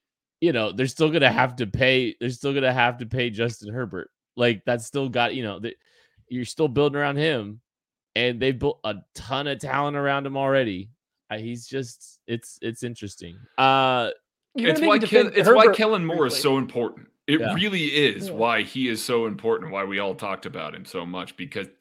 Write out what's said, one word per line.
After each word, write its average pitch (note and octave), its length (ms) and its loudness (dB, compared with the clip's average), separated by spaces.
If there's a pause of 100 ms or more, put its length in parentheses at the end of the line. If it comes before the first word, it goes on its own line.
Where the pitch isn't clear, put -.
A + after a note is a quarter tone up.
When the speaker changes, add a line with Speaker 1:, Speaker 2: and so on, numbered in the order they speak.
(420)
Speaker 1:
You E3+ 120 4
know, A2 180 0
they're C3 160 0
still D#3 220 2
gonna C#3+ 220 4
have B2 260 2
to A#2+ 100 -2
pay, B2+ 520 2
they're A#2+ 100 -2
still C#3 240 -4
gonna C3 200 2
have B2 260 2
to B2 60 -10
pay B2 240 -2
Justin G#2+ 440 -6
Herbert. G2+ 360 -8 (260)
Like, A#2 300 2
that's A#2+ 200 -2
still C#3 240 -4
got, A#2 240 0
you C3 100 -6
know, G2 160 -8
the, A2 160 -10 (520)
you're B2 180 -6
still D#3 220 -2
building C#3+ 320 2
around C#3+ 180 -2
him, A#2+ 440 -2 (540)
and A#2+ 240 0
they've C3 180 0
built C#3 260 -2
a G#2+ 120 -4 (180)
ton C#3 340 -6
of C3+ 120 -6
talent C#3+ 360 -2
around C#3 300 -2
him C3+ 100 -8
already. B2+ 540 0 (400)
Uh, G#2+ 80 -8
he's A#2 300 -10
just, - 600 -12
it's, - 340 -8
it's A2+ 220 -8
interesting. G2+ 540 -12 (200)
Uh, C3 520 2 (460)
Speaker 2:
You're B3 160 0
Speaker 3:
It's D#4 80 2
Speaker 2:
gonna D#4+ 100 4
Speaker 3:
why - 60 6
Speaker 2:
maybe G#3+ 120 2
Speaker 3:
Kel-, G#3+ 180 6
Speaker 2:
defend G#3 120 -4
Speaker 3:
it's F#3+ 120 6
why A3+ 140 10
Speaker 2:
Herbert G#3+ 120 8
Speaker 3:
Kellen G#3+ 300 2
Moore D#3+ 220 2
is A#2 60 -2
Speaker 2:
briefly. - 80 -2
Speaker 3:
so C3+ 160 4
important. A#2+ 500 -4 (200)
It D3 140 2
Speaker 4:
Yeah. G#2+ 140 -2
Speaker 3:
really F#3 300 0
is B2+ 440 2
Speaker 2:
Yeah. F2 60 -8
Speaker 3:
why A2+ 260 2
he B2+ 260 -4
is A2 160 -2
so A#2 220 0
important, G2+ 460 -2
why G2 120 -2
we G2 160 -4
all G2 160 -2
talked G2 300 -8
about D#2+ 300 -8
him F#2+ 100 -16
so F2 200 -8
much, F2 300 -10
because G#2 320 -10 (140)